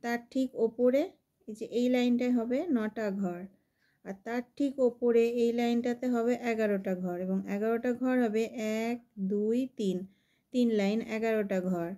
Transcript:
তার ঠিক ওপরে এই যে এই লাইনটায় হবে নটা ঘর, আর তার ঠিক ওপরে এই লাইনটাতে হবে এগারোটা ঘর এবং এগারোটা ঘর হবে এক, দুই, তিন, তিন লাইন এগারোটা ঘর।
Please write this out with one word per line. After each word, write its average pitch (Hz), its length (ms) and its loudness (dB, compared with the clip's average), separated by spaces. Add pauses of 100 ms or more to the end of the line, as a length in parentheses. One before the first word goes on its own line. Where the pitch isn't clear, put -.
তার 240 160 -2 (100)
ঠিক 262 240 0
ওপরে 247 480 2 (460)
এই 214 60 -10
যে 220 160 -10
এই 240 180 0
লাইনটায় 247 440 2
হবে 240 260 0 (120)
নটা 220 400 0
ঘর, 185 300 -4 (640)
আর 190 180 -8
তার 240 200 -6 (120)
ঠিক 277 240 0
ওপরে 240 440 4 (120)
এই 233 180 4
লাইনটাতে 240 560 0
হবে 240 240 2 (100)
এগারোটা 208 520 0
ঘর 180 260 -4
এবং 190 180 -2 (100)
এগারোটা 226 440 0
ঘর 254 260 0
হবে 226 240 2 (360)
এক, 233 180 -2 (280)
দুই, 208 340 0 (180)
তিন, 190 200 0 (580)
তিন 247 160 4
লাইন 208 280 2 (100)
এগারোটা 220 520 0
ঘর। 175 380 -2